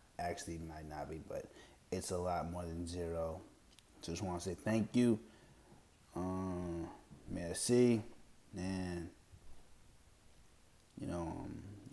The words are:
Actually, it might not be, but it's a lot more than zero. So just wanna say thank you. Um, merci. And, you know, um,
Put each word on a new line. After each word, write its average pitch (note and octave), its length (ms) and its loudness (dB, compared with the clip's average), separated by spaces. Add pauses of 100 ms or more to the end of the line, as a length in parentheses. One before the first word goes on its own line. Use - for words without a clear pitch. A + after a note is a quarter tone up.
(180)
Actually, F2 360 -4
it D#2+ 120 -6
might D#2 220 -10
not D2 200 -6
be, D#2+ 200 -6
but - 160 -4 (480)
it's F#2 180 0
a F#2 80 2
lot F2 320 2
more F2 140 -2
than E2+ 240 -2
zero. E2 520 0 (600)
So - 100 -6
just F2 140 -2
wanna F2+ 160 0
say F2+ 140 -2
thank A2 420 2
you. A#2+ 240 8 (960)
Um, F2+ 720 -2 (420)
merci. A#2 720 6 (540)
And, F2+ 520 -2 (1900)
you - 60 -6
know, - 320 -2
um, - 240 -6 (300)